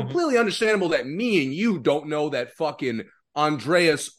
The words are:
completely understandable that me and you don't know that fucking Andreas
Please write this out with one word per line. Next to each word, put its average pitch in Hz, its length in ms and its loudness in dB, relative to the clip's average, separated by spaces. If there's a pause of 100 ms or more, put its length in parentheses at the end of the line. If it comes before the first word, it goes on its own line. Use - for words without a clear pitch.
completely 294 380 0
understandable 208 520 0
that 135 160 0
me 185 380 0
and 131 80 -4
you 190 280 0
don't 143 280 0
know 151 220 -2
that 127 220 -4
fucking 131 500 -4 (340)
Andreas 151 840 2